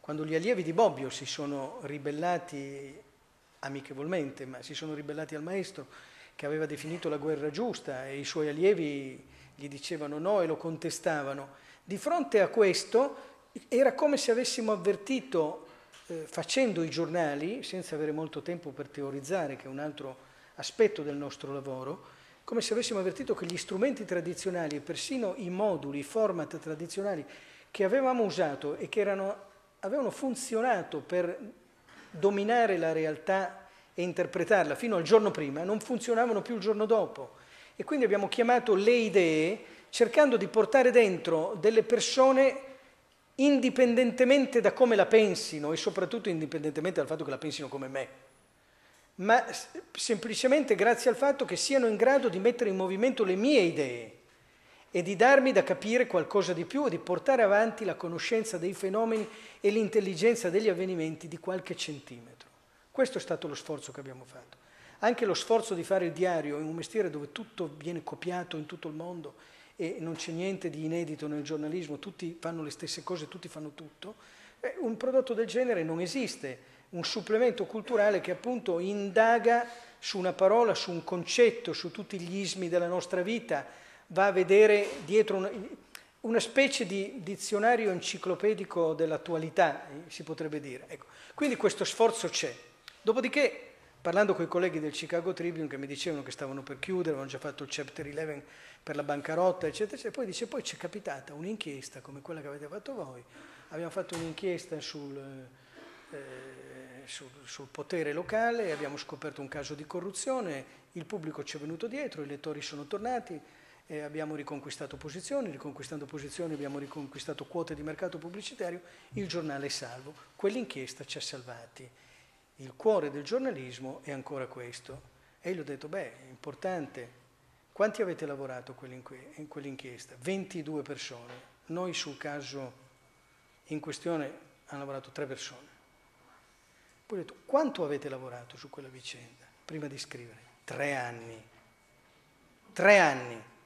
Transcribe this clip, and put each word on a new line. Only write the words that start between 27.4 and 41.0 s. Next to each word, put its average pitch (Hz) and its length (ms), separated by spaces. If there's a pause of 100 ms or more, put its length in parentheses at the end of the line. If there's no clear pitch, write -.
che - 140
avevamo 247 400
usato 151 520
e 180 120
che - 120
erano, 196 360 (440)
avevano 220 300
funzionato 226 920
per 175 380 (720)
dominare 202 680
la 165 140
realtà 165 760 (260)
e 175 80
interpretarla 175 720
fino 226 220
al 170 60
giorno 208 280
prima, 151 320
non 202 180
funzionavano 233 600
più 240 120
il 214 60
giorno 214 260
dopo. 190 500 (400)
E - 80
quindi 277 200
abbiamo 202 240
chiamato 233 460
le 208 180
idee, 185 720 (240)
cercando 247 480
di 190 120
portare 247 420
dentro 185 680